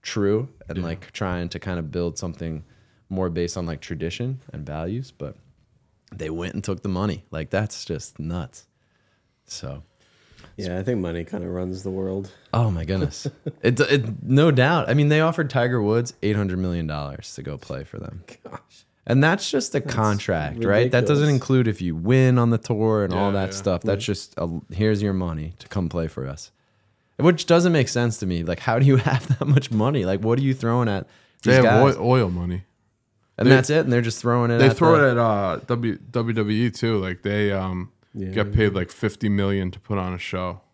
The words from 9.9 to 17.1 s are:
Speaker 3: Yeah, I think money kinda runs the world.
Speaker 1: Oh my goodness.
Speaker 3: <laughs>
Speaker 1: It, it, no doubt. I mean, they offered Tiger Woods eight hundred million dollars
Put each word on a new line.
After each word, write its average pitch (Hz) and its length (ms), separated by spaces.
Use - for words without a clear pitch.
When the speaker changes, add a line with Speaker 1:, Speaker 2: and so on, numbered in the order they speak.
Speaker 3:
Yeah, 92 220
I 95 40
think 117 180
money 85 240
kinda 90 240
runs 90 340
the 98 80
world. 95 400
Speaker 1:
Oh 113 180
my 82 140
goodness. 90 420
Speaker 3:
<laughs> - 180
Speaker 1:
It, 123 180
it, 123 420
no 143 280
doubt. 135 400
I 127 40
mean, 147 140
they 151 140
offered 160 260
Tiger 123 340
Woods 113 300
eight 104 140
hundred 95 220
million 85 280
dollars 73 500